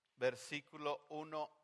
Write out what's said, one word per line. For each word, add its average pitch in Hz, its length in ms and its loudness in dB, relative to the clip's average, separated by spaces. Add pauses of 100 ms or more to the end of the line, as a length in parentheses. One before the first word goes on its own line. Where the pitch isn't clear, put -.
(180)
versículo 147 920 0
uno 156 400 -4 (140)